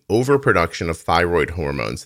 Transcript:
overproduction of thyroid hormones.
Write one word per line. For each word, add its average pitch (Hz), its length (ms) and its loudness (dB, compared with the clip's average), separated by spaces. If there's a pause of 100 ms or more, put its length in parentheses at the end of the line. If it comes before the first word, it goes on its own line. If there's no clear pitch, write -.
overproduction 110 800 2
of 80 80 -4
thyroid 85 520 2
hormones. 71 560 -6